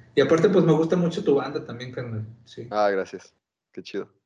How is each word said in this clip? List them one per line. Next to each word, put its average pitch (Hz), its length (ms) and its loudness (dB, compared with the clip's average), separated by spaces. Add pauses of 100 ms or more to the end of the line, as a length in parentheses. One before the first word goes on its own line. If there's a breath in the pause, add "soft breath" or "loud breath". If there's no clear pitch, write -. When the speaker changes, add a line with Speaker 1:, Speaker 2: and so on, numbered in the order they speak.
(140 loud breath)
Speaker 1:
Y 143 60 2
aparte, 165 280 4
pues, 185 160 4
me 160 80 4
gusta 165 240 2
mucho 170 280 -2
tu 143 120 4
banda 143 280 -4
también, 123 280 -12
carnal. 113 320 -8 (200)
Sí. 117 260 -16
Speaker 2:
Ah, 104 200 2
gracias. 95 420 -6 (400)
Qué 95 100 -14
chido. - 260 -10 (180)